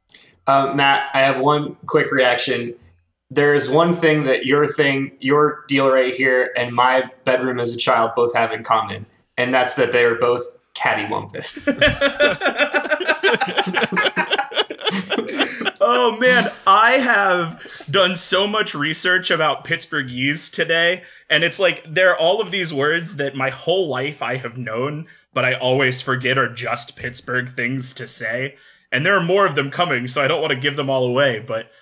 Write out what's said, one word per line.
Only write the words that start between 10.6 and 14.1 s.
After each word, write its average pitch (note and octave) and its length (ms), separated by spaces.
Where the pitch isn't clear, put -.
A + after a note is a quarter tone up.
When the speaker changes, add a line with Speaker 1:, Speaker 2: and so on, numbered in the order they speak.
Speaker 1:
Patty A2+ 200
Wumpus. - 640
Speaker 2:
<laughs> D4 2750